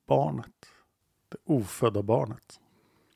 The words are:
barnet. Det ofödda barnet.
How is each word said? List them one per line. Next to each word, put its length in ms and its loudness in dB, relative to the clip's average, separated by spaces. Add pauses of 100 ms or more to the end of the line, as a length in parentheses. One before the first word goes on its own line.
barnet. 600 -2 (640)
Det 160 -16
ofödda 580 0
barnet. 580 -2 (560)